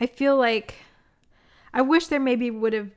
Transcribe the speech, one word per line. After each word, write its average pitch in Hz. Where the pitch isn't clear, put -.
I 233
feel 277
like, 226
I 247
wish 330
there 294
maybe 247
would 220
have 208